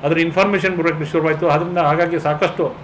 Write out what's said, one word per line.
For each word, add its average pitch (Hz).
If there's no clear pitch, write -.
ಅದರ 156
ಇನ್ಫಾರ್ಮೇಷನ್ 185
ಬರಲಿಕ್ಕೆ 160
ಶುರುವಾಯಿತು. 160
ಅದರಿಂದ 170
ಹಾಗಾಗಿ 165
ಸಾಕಷ್ಟು 151